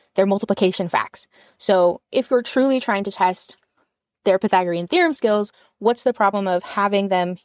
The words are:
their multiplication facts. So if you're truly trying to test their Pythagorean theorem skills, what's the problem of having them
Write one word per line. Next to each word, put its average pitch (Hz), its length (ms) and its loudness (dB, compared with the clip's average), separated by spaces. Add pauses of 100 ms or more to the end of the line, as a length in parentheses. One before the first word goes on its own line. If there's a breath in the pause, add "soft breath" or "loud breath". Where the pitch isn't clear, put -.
(140)
their 190 100 2
multiplication 196 640 0
facts. - 380 -4 (320 soft breath)
So 180 420 2 (120)
if - 180 -2
you're 247 140 0
truly 262 340 0
trying 202 260 -4
to 202 60 -6
test - 460 -4 (680)
their 190 140 4
Pythagorean 180 480 0
theorem 330 260 2
skills, 208 380 0 (300 soft breath)
what's 233 240 0
the 247 80 2
problem 202 340 0
of 180 160 0
having 202 460 0
them 180 360 0